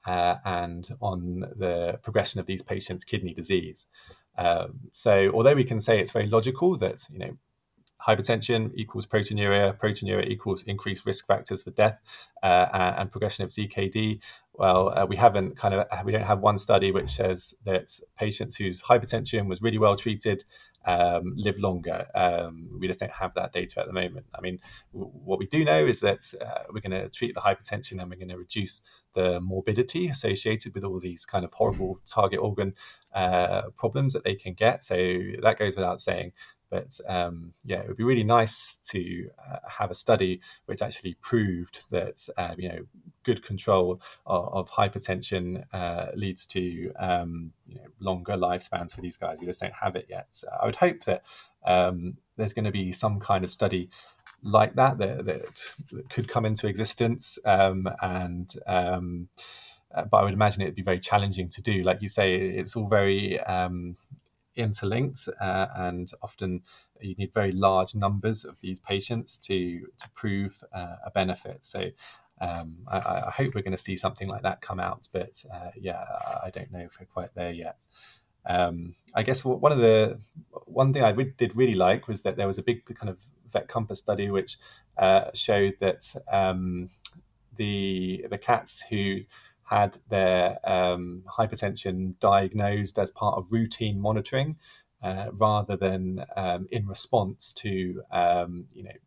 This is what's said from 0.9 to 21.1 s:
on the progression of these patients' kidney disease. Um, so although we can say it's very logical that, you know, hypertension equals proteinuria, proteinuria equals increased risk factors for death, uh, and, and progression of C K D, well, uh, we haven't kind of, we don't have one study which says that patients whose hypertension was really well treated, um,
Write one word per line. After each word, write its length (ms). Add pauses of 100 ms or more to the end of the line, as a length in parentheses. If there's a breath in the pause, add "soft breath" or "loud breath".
on 400 (160)
the 440
progression 380
of 60
these 180
patients' 400
kidney 300
disease. 540 (500 soft breath)
Um, 420 (140)
so 400
although 220
we 100
can 160
say 180
it's 120
very 160
logical 500
that, 340
you 80
know, 180 (680)
hypertension 680
equals 300
proteinuria, 720
proteinuria 480
equals 360
increased 420
risk 200
factors 380
for 80
death, 300 (400 loud breath)
uh, 320
and, 240
and 140
progression 340
of 60
C 140
K 220
D, 320 (360 loud breath)
well, 340
uh, 160
we 100
haven't 400
kind 180
of, 140 (180)
we 60
don't 140
have 160
one 160
study 340
which 180
says 540
that 340 (220)
patients 380
whose 240
hypertension 680
was 140
really 160
well 180
treated, 480 (420 soft breath)
um, 520